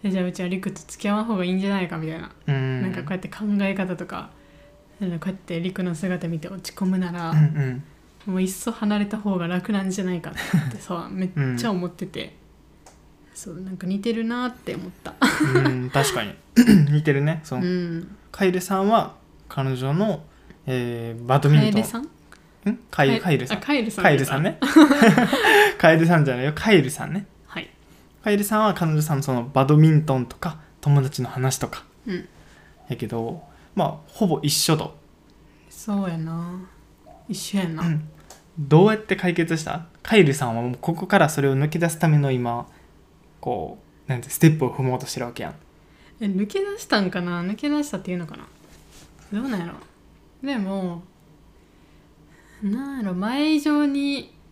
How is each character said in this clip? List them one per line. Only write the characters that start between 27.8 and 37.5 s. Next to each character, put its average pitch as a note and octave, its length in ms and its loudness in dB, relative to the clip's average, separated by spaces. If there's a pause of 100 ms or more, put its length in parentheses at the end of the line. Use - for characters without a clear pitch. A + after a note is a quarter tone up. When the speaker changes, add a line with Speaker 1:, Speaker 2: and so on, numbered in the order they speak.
Speaker 2:
カ G#3+ 80 0
イ G#3 60 4
ル G3+ 80 0
さ G#3+ 140 0
ん - 20 4
は G#3+ 140 2
彼 D#3+ 180 0
女 D3+ 80 2
さ D3+ 140 0
ん C#3 40 0
の C#3 40 -2
そ C3+ 100 -2
の A#2+ 120 -2
バ C3+ 200 2
ド D3+ 120 6
ミ D#3 120 10
ン D3+ 160 6
ト C#3 140 0
ン B2 80 -2
と - 100 -18
か E3 220 -8 (220)
友 C#3+ 220 4
達 C3 200 -4
の A#2+ 60 -4
話 C3 300 -2
と - 100 -4
か - 160 -12 (220)
Speaker 1:
う G#3+ 60 -6
ん。 F3 160 -8 (600)
Speaker 2:
や A#2+ 80 -6
け D3 100 -8
ど、 A#2 360 -6 (320)
ま F#3 100 0
あ、 C#3+ 100 -4 (140)
ほ - 180 -2
ぼ D#3 160 0
一 D3 80 0
緒 - 260 2
と。 - 220 -8 (720)
Speaker 1:
そ G3+ 360 -4
う F3+ 40 -4
や E3 80 -6
な。 E3+ 420 -8 (680)
一 G#3 100 -6
緒 - 200 -4